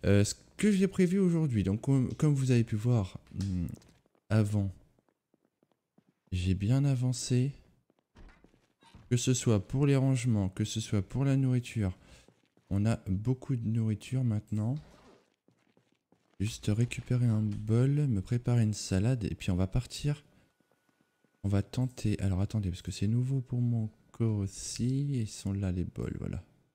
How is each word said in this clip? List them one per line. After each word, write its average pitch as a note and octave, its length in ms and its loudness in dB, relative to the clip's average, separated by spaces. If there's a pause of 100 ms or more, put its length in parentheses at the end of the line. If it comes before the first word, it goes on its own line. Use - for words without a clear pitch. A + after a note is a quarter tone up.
Euh, G2+ 200 6
ce - 100 -4 (240)
que G#3+ 120 4
j'ai F#3+ 180 4
prévu F#3 320 2
aujourd'hui, D#3+ 420 2
donc G2 180 2
com-, C3+ 380 2
comme D3+ 160 4
vous C3 160 0
avez A#2+ 140 6
pu A2 120 -4
voir, A2 420 0 (140)
hmm, F#2 320 -2 (640)
avant, G#2 420 2 (1600)
j'ai F#2 200 0
bien A2 320 2
avancé. B2+ 680 0 (1600)
Que B2 80 2
ce C3 160 2
soit A2 300 2
pour C#3 220 0
les C#3 100 4
rangements, B2 520 2
que G#2+ 160 -4
ce A2 160 -4
soit G#2 220 -2
pour B2+ 220 -4
la C#3 120 2
nourriture, B2 600 0 (760)
on G2+ 140 0
a A2+ 120 2 (100)
beaucoup A#2 480 -2
de A2+ 140 -4
nourriture A2+ 560 -2
maintenant. G#2+ 500 -2 (1700)
Juste - 280 -4
récupérer A#2+ 580 0
un G#2+ 160 2
bol, A2+ 680 0
me G2+ 140 0
préparer A#2+ 400 0
une G#2+ 100 2
salade A2 520 0
et - 120 -4
puis - 140 -4
on F2+ 60 2
va F#2 120 2
partir. - 560 -4 (1200)
On G2+ 40 0
va G2+ 140 2
tenter, B2 580 -2
alors F#2+ 200 0
attendez, G2+ 300 0
parce E2+ 120 -8
que - 80 -8
c'est - 160 -2
nouveau B2+ 340 0
pour B2 200 -4
mon A#2 280 0 (220)
corps A2 280 0
aussi. C3 840 -4
Ils G#2+ 80 -4
sont - 240 -6
là G2 180 -2
les F2+ 140 -2
bols, - 340 -8
voilà. - 240 -8 (320)